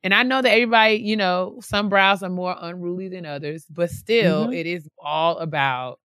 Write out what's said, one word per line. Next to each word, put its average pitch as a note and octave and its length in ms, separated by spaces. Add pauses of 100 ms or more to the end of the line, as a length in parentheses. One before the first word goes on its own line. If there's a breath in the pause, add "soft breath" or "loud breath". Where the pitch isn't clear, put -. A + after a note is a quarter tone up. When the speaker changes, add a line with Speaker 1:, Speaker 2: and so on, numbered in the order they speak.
Speaker 1:
and F#3+ 120
I A3 80
know C4 180
that B3+ 100
everybody, A3 460
you G#3+ 200
know, F#3 460
some G#3 260
brows G3 340
are F#3 80
more F3+ 280
unruly F3 500
than F3+ 180
others, D3+ 420
but E3+ 220
still, G#3 540
Speaker 2:
Mm-hmm. A#3+ 100
Speaker 1:
it E3 120
is E3+ 220 (100)
all D#3 400
about C3+ 680